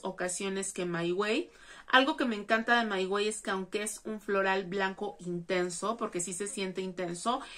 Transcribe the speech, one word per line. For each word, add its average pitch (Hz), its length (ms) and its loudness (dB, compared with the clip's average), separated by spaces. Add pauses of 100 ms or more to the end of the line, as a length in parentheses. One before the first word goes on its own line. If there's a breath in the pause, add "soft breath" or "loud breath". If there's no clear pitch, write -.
ocasiones 190 680 -2
que 185 120 -2
My 170 260 0
Way. 208 400 0 (380 loud breath)
Algo 269 300 6
que 277 80 2
me 226 100 0
encanta 226 420 4
de 233 60 4
My 190 220 0
Way 202 220 2
es 214 120 -4
que - 100 -6
aunque 190 320 -2
es - 220 -6
un 214 160 -6
floral 196 440 2
blanco 196 560 -2
intenso, 180 760 0
porque 202 240 -2
sí 185 140 -4
se 202 120 -4
siente 190 360 -4
intenso, 185 580 -2 (180 loud breath)